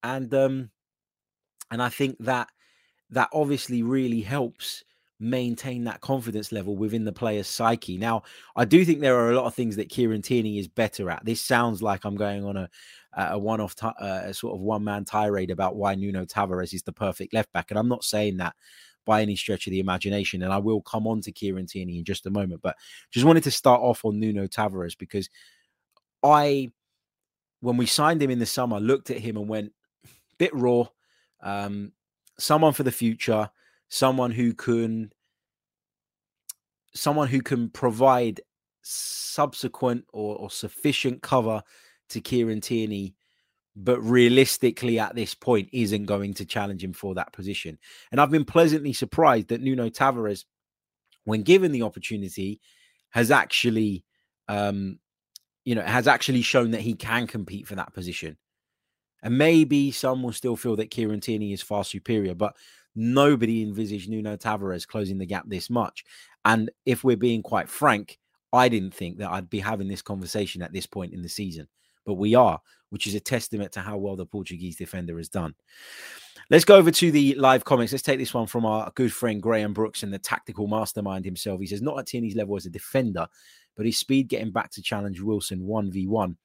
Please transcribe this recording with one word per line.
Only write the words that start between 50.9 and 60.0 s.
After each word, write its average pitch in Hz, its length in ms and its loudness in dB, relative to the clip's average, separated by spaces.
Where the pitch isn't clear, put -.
when 107 200 0
given 180 280 6
the 123 120 -2
opportunity, 98 760 -8
has 117 200 2
actually, 110 720 2
um, 101 520 -4
you 120 120 0
know, 110 60 -2
has 107 260 2
actually 127 340 4
shown 117 300 2
that 110 100 -4
he 110 120 -4
can 113 320 -2
compete 101 420 -10
for 101 80 -12
that - 180 -10
position. 85 440 -10
And 117 140 0
maybe 143 540 6
some 131 320 -2